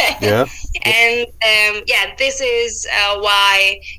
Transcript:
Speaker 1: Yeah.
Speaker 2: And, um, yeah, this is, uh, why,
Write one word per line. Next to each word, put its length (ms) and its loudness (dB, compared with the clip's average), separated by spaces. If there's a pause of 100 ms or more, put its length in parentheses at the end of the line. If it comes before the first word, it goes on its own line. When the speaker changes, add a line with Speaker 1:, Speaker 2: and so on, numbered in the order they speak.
(220)
Speaker 1:
Yeah. 240 2 (380)
Speaker 2:
And, 440 2
um, 600 0
yeah, 300 -2
this 240 -2
is, 500 -2
uh, 280 0
why, 600 2 (180)